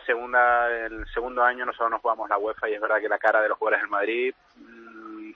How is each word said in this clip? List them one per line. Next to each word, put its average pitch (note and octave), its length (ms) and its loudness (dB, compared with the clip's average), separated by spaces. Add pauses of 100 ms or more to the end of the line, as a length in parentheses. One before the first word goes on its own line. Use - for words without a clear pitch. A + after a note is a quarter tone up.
segunda, B2 640 4 (160)
el A2 280 -10
segundo B2 280 -2
año B2 240 2
nosotros A#2 240 -2
nos A2+ 120 -2
jugamos A2 280 -2
la G#2 80 2
uefa G#2+ 320 -4
y G#2+ 40 0
es G#2 80 -6
verdad G#2+ 180 2
que G#2 80 -2
la G#2 100 0
cara A2 240 4
de G#2+ 60 2
los G#2 100 -2
jugadores G#2+ 240 2
del G#2 80 -6
Madrid, A2 460 -2 (220)
mm, - 800 -18